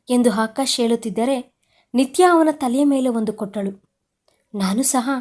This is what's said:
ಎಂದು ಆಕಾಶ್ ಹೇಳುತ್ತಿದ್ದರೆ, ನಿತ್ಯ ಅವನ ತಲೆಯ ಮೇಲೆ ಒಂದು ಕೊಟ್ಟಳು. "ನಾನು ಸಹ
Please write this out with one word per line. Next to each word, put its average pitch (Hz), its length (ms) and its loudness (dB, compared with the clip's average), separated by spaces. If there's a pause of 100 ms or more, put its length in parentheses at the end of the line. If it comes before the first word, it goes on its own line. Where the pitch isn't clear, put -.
(100)
ಎಂದು 247 220 4
ಆಕಾಶ್ 220 440 -2
ಹೇಳುತ್ತಿದ್ದರೆ, 233 760 -2 (420)
ನಿತ್ಯ 269 300 2
ಅವನ 330 280 4
ತಲೆಯ 277 320 -2
ಮೇಲೆ 269 240 2
ಒಂದು 220 240 -2
ಕೊಟ್ಟಳು. 202 500 -8 (720)
"ನಾನು 196 280 -2
ಸಹ 254 280 -2 (100)